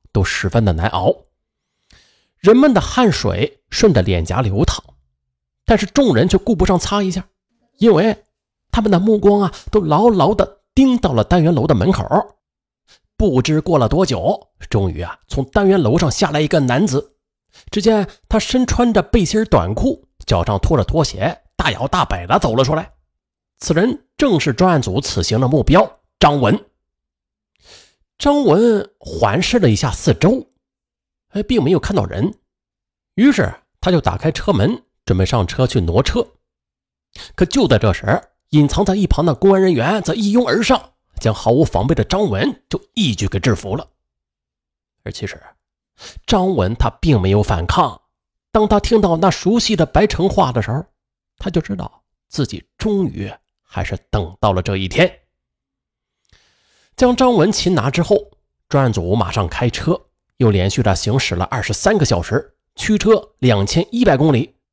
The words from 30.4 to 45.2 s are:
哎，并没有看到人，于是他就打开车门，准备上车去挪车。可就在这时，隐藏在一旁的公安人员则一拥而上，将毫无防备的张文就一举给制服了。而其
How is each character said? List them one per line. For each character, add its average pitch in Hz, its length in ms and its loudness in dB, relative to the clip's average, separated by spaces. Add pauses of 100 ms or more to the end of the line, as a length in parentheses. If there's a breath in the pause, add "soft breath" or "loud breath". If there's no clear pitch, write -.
哎， 208 120 -6
并 214 220 0
没 143 60 0
有 180 100 2
看 - 160 -4
到 113 80 0
人， 110 300 -4 (800)
于 262 180 4
是 104 180 -2 (300)
他 190 100 -2
就 175 80 2
打 - 200 -2
开 160 120 -2
车 - 220 -2
门， 147 300 0 (240)
准 92 100 0
备 92 80 2
上 101 220 0
车 131 200 -2
去 113 140 -2
挪 85 220 0
车。 - 240 -2 (1080 loud breath)
可 123 120 0
就 254 200 0
在 123 120 4
这 101 160 0
时， 104 280 -4 (280)
隐 147 180 4
藏 196 160 -2
在 190 100 -2
一 196 120 -2
旁 - 180 0
的 160 100 0
公 196 200 2
安 190 80 2
人 190 100 2
员 156 300 -2
则 160 120 -4
一 202 180 -2
拥 240 140 2
而 170 160 0
上， - 300 -2 (260)
将 110 160 0
毫 - 160 -2
无 143 140 4
防 101 220 -2
备 156 80 0
的 107 100 -2
张 202 240 -2
文 107 400 -4
就 - 120 -6 (140)
一 160 200 -2
举 101 120 -4
给 95 140 -4
制 113 140 0
服 98 200 -8
了。 151 120 -8 (1160)
而 104 100 -12
其 - 140 -10